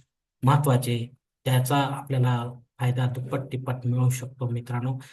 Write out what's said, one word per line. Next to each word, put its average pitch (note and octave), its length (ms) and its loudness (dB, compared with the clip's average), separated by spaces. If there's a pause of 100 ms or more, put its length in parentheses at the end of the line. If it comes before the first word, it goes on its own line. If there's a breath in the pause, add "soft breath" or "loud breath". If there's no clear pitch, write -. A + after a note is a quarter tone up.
(420)
महत्त्वाचे, B2 680 2 (340)
त्याचा C3 320 2
आपल्याला B2 760 0 (260)
फायदा B2+ 280 0
दुप्पट B2 320 -4 (140)
तिप्पट B2+ 220 -4 (100)
मिळू B2 260 2
शकतो - 380 -4
मित्रांनो, B2 500 -4 (140 loud breath)